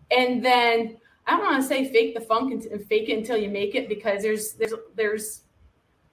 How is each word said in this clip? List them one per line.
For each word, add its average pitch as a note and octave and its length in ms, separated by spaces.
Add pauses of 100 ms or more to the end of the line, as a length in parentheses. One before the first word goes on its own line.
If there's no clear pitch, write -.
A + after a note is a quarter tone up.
(120)
And B3 320
then, A#3+ 540 (280)
I - 60
don't G4+ 140
wanna C#4+ 160
say C4+ 300
fake A#3 240
the A3 60
funk A#3+ 320
and, A3 120
and G#3 200
fake A3 240
it A3+ 80
until A3 200
you G3+ 120
make G3+ 260
it, B3 140
because G3+ 340
there's, G#3+ 300
there's, A3 200 (220)
there's, G#3+ 460 (720)